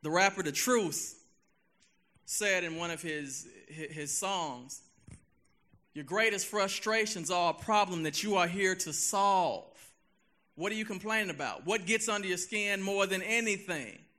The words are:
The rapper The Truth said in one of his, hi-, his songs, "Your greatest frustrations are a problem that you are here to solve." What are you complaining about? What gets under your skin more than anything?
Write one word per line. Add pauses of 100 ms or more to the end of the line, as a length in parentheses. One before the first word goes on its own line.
The
rapper
The
Truth (1040)
said
in
one
of
his, (280)
hi-,
his
songs, (1120)
"Your
greatest
frustrations
are
a
problem
that
you
are
here
to
solve." (800)
What
are
you
complaining
about?
What
gets
under
your
skin
more
than
anything? (220)